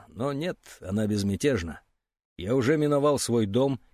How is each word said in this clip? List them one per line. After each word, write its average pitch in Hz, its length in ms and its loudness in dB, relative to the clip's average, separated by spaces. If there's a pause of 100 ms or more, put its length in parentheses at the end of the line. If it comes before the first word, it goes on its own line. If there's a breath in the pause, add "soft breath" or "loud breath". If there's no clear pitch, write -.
но 131 240 -6
нет, 156 280 -6 (200)
она 104 280 -2
безмятежна. 101 760 -2 (560)
Я 107 180 -2
уже 135 220 4
миновал 147 420 2
свой 117 280 0
дом 127 340 0 (120)